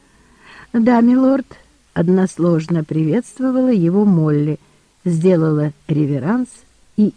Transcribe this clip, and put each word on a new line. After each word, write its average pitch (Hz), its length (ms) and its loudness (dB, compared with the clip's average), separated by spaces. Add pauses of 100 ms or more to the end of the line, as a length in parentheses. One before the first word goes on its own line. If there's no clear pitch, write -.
(720)
"Да, 233 280 2
милорд", — 262 460 2 (460)
односложно 170 920 0
приветствовала 247 880 -2
его 196 340 0
Молли, 151 540 0 (440)
сделала 160 680 0 (160)
реверанс 151 600 -2 (480)
и 208 200 2